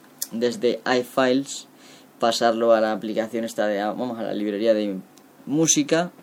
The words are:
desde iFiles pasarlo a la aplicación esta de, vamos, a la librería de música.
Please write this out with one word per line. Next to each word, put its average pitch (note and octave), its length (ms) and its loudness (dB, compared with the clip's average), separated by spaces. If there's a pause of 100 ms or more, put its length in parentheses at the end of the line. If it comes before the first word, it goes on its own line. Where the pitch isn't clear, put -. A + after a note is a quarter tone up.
(320)
desde A#2 540 -2
iFiles B2+ 800 0 (520)
pasarlo A#2 540 4
a A2 80 6
la A2 100 2
aplicación A2 540 -4
esta A2 220 -2
de, G2+ 160 0
vamos, A#2 360 -4
a A2+ 40 -6
la G2 100 -4
librería G#2 400 0
de G#2 260 -2 (460)
música. D#3+ 640 2 (120)